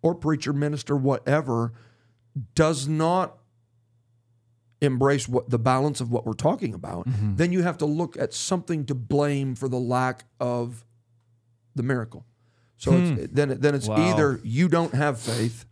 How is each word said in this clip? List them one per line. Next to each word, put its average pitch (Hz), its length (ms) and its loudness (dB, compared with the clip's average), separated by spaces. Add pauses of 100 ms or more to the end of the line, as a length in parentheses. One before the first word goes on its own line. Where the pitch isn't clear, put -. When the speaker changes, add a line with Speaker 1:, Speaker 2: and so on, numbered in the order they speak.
Speaker 1:
or 165 100 4
preacher, 151 400 -2
minister, 143 420 -2
whatever, 131 760 0 (800)
does 156 340 2
not 160 500 0 (1400)
embrace 135 480 2
what 123 200 -2
the 120 100 0
balance 131 420 0
of 117 100 -6
what 113 140 -2
we're 113 80 -4
talking 151 400 -2
about, 90 340 -8
Speaker 2:
Mm-hmm. 104 300 -2
Speaker 1:
then 175 140 2
you 180 120 2
have 170 160 -2
to 156 60 -2
look 156 320 -2
at - 160 -4
something 170 540 -4
to 139 80 -4
blame 139 600 0
for 131 140 -6
the 123 100 -2
lack 127 460 -2 (140)
of 120 460 -4 (920)
the 131 80 -2
miracle. 120 420 -4 (520)
So - 140 0
Speaker 2:
Hmm. 175 260 4
Speaker 1:
it's, - 160 -8
then, 139 280 2
then 143 140 4
it's 120 120 -2
Speaker 2:
Wow. 107 80 0 (180)
Speaker 1:
either 143 300 2
you 123 240 2
don't 170 260 2
have 139 260 0
faith 117 520 -2